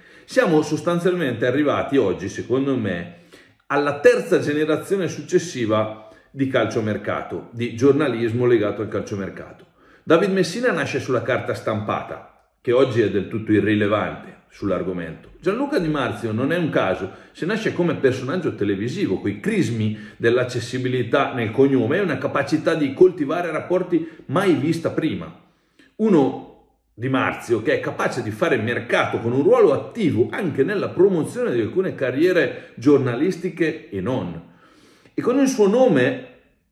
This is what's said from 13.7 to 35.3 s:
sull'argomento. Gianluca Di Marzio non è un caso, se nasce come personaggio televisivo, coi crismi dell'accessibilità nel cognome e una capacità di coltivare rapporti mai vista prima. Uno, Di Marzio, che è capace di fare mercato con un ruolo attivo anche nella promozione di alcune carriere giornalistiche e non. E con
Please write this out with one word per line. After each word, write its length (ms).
sull'argomento. 760
Gianluca 400
Di 80
Marzio 440
non 200
è 60
un 120
caso, 420
se 160
nasce 260
come 220
personaggio 580
televisivo, 680
coi 200
crismi 580
dell'accessibilità 1160
nel 160
cognome 480
e 40
una 180
capacità 560
di 180
coltivare 560
rapporti 580
mai 280
vista 380
prima. 440
Uno, 960
Di 160
Marzio, 540
che 100
è 60
capace 420
di 100
fare 260
mercato 600
con 120
un 100
ruolo 320
attivo 560
anche 340
nella 260
promozione 640
di 80
alcune 340
carriere 800
giornalistiche 1120
e 100
non. 480
E 80
con 160